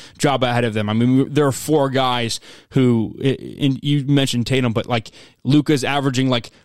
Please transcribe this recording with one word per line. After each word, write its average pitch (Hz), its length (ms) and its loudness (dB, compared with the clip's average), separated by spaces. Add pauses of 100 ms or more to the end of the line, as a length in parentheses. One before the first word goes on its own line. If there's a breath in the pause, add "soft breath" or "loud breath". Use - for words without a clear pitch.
(180 loud breath)
job 135 240 2
ahead 120 220 2
of 110 100 -2
them. 107 160 -2
I - 20 -2
mean, 127 400 2
there 147 140 2
are 135 60 0
four 147 360 0
guys 123 520 -2 (300 loud breath)
who, 120 520 2
and 135 600 -2
you 143 220 0
mentioned 135 420 0
Tatum, 127 280 0
but, 113 120 -2
like, 117 240 -4 (340 loud breath)
Luka's 143 400 2
averaging, 135 440 0
like, 120 220 -2 (140 soft breath)